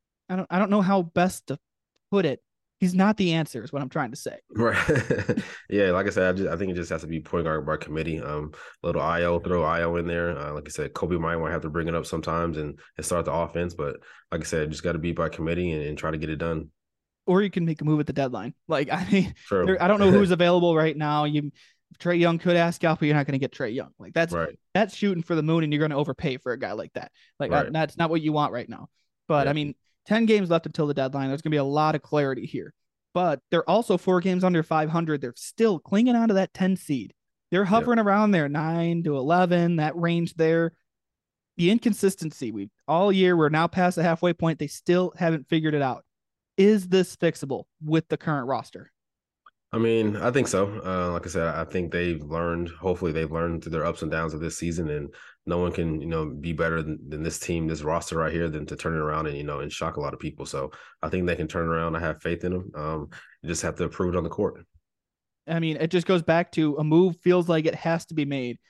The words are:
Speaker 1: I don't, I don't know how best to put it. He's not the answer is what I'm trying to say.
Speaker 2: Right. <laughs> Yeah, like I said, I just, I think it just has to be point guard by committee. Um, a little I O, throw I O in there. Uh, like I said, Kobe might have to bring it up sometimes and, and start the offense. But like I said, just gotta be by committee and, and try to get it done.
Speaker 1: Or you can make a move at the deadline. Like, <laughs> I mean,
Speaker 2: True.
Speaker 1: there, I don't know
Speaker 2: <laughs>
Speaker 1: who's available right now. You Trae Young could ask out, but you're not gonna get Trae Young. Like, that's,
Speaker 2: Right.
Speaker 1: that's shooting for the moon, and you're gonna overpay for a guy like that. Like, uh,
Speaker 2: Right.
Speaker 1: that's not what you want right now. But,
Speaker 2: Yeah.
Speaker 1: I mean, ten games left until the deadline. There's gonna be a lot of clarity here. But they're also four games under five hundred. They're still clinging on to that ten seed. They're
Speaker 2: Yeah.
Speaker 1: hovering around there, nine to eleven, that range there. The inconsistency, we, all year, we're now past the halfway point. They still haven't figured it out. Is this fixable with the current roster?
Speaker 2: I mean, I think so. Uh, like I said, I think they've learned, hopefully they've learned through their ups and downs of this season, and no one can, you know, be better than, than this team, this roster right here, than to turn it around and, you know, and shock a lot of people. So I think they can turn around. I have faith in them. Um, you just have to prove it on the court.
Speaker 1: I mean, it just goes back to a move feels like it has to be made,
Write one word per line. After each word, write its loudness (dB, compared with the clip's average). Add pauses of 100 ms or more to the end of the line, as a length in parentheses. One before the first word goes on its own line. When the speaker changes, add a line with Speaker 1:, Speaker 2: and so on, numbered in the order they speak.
(300)
Speaker 1:
I -4
don't, -4
I 0
don't 2
know 4
how 4
best 0
to -4 (520)
put 2
it. -2 (380)
He's 2
not 4
the 2
answer -2
is -14
what -6
I'm -8
trying -4
to -14
say. -10 (120)
Speaker 2:
Right. 0
<laughs> 0 (240)
Yeah, 4
like 2
I -2
said, 2
I 2
just, 0
I -4
think -2
it -4
just -6
has -6
to -10
be -6
point -2
guard -2
by -2
committee. -6
Um, -8 (300)
a -4
little -2
I 0
O, 2
throw 0
I 0
O 0
in -2
there. -2
Uh, -8
like -10
I -16
said, -8
Kobe -2
might -2 (120)
have -2
to -6
bring -4
it -2
up -4
sometimes -4
and, -8 (180)
and -8
start -2
the -4
offense. -4
But -6 (360)
like -4
I -8
said, -2
just -10
gotta -2
be -2
by -2
committee -2
and, -4
and -6
try -4
to -4
get -6
it -4
done. -4 (560)
Speaker 1:
Or 4
you -2
can -2
make -4
a -4
move 2
at -2
the -6
deadline. -4 (120)
Like, -2
<laughs> -4
I -4
mean, 2 (120)
Speaker 2:
True. 2
Speaker 1:
there, 2
I 4
don't 6
know 8
Speaker 2:
<laughs> -
Speaker 1:
who's 8
available 4
right 2
now. 0
You -2 (480)
Trae 0
Young 4
could 2
ask 2
out, 4
but 0
you're 4
not 2
gonna 0
get -4
Trae -6
Young. -8
Like, -18
that's, 0
Speaker 2:
Right. -2 (160)
Speaker 1:
that's 0
shooting 0
for -4
the 2
moon, 2
and -2
you're 2
gonna -2
overpay -2
for -6
a -6
guy -8
like -10
that. -10 (300)
Like, -4
uh, 0
Speaker 2:
Right. 0
Speaker 1:
that's -2
not 0
what 0
you -2
want 0
right -8
now. -16 (380)
But, 2
Speaker 2:
Yeah. 2
Speaker 1:
I 2
mean, -4 (320)
ten 2
games 4
left 2
until -2
the 0
deadline. -2
There's -4
gonna -4
be 2
a 0
lot 2
of -4
clarity -2
here. -10 (420)
But 0 (100)
they're 2
also 4
four 2
games 2
under 4
five 0
hundred. 0
They're -8
still 0
clinging 2
on 4
to 4
that 2
ten 2
seed. -4 (360)
They're 4
Speaker 2:
Yeah. 0
Speaker 1:
hovering 4
around 4
there, 4
nine -2
to 0
eleven, 4
that -2
range 0
there. 2 (840)
The 4
inconsistency, 0
we, -8 (160)
all 4
year, 6
we're 6
now 2
past 2
the 0
halfway 2
point. 0
They -6
still 0
haven't 0
figured 2
it 2
out. -4 (520)
Is 6
this 2
fixable -2 (180)
with 2
the -2
current -2
roster? -6 (800)
Speaker 2:
I -2
mean, 4
I 0
think 2
so. 0
Uh, -2
like -4
I -10
said, -2
I -4
think -4
they've -2
learned, -4
hopefully -2
they've -2
learned -4
through -10
their -2
ups -4
and -4
downs -4
of -8
this -6
season, -4
and -6 (320)
no -2
one 0
can, -2
you -8
know, -4
be -8
better -2
than, -6
than -8
this -6
team, -4
this -4
roster -4
right -2
here, -2
than -8
to -10
turn -4
it -2
around -4
and, -6
you -10
know, -8
and -10
shock -6
a -8
lot -6
of -14
people. -10
So -8 (320)
I -4
think -2
they 0
can -4
turn -2
around. -2
I -4
have -4
faith -4
in -2
them. -6
Um, -8 (340)
you -12
just -4
have -4
to -2
prove -2
it 0
on -2
the -6
court. -4 (840)
Speaker 1:
I -2
mean, -2
it -2
just 0
goes 2
back 2
to 2
a -2
move 4
feels 4
like 2
it 0
has -2
to -12
be 0
made, -4 (120)